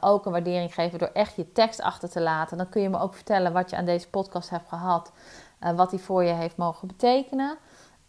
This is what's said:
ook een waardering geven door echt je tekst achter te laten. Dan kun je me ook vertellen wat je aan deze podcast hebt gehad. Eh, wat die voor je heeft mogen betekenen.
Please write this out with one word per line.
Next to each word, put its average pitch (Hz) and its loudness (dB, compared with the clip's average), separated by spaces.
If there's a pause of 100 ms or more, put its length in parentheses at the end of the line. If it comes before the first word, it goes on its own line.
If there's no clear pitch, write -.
ook 202 4
een 190 -4
waardering 175 -2
geven 170 -2
door 165 0
echt - 0
je 165 -6
tekst 226 2
achter - -4
te 175 -4
laten. 160 0
Dan 180 -4
kun 208 0
je 196 2
me 190 0
ook 185 -2
vertellen 185 2
wat 180 0
je - -6
aan 175 -2
deze 175 0
podcast 190 -6
hebt 175 -8
gehad. 170 -2 (460)
Eh, 175 -2
wat 180 4
die 190 -4
voor 185 2
je 170 4
heeft 170 -4
mogen 175 -4
betekenen. 269 0 (520)